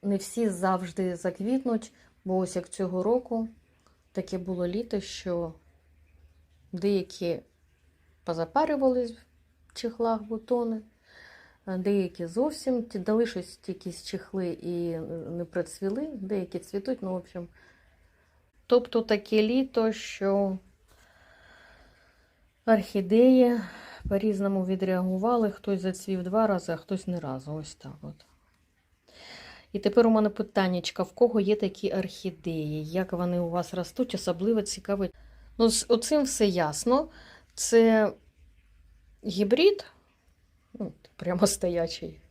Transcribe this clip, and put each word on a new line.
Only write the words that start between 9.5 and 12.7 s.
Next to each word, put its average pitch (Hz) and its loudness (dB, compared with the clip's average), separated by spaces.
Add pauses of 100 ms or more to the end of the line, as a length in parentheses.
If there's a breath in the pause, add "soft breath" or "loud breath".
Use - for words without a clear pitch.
в - -20
чехлах 226 -2
бутони, 226 -4 (800 loud breath)
а 190 -6
деякі 185 -2
зовсім 247 -2